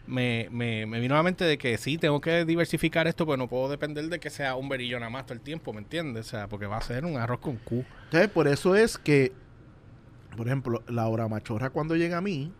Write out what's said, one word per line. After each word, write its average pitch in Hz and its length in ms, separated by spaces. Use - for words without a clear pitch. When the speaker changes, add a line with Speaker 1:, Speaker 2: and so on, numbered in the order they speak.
Speaker 1:
me, 123 460
me, 117 340
me 113 140
vino 127 160
a - 20
la 156 60
mente 180 220
de 151 120
que 120 220
sí, 147 180
tengo 147 240
que 165 240
diversificar 165 640
esto, 170 180
porque 143 140
no 127 80
puedo 127 200
depender 147 400
de 165 120
que 151 100
sea 135 260
Humber 135 260
y 123 60
yo 123 120
nada 117 100
más 131 160
todo 131 80
el 113 80
tiempo, 143 320
¿me 107 60
entiendes? 117 480
O - 20
sea, 104 180
porque 104 200
va 107 100
a 117 40
ser 131 240
un 156 120
arroz 117 220
con 143 180
cu. 123 260
Speaker 2:
Entonces, 196 240
por 156 180
eso 180 280
es 220 240
que, 139 320
por 113 100
ejemplo, 127 400
la 117 200
hora 113 200
machorra 110 440
cuando 160 240
llega 170 220
a 175 40
mí, 170 380